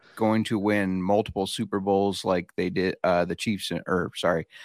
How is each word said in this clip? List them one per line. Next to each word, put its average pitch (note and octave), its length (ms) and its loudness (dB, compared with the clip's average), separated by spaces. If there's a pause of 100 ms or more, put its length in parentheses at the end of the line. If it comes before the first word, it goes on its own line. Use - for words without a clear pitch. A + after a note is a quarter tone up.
(160)
going A2 300 2
to A2+ 120 0
win G2 440 0
multiple G2+ 440 0
Super G2+ 360 -4
Bowls G2 420 2
like F2+ 320 -2
they F#2 140 0
did, F#2 340 0
uh, F2 220 4
the F2 100 -4
Chiefs, - 380 -4 (140)
or F2+ 280 0
sorry, E2+ 320 0 (180)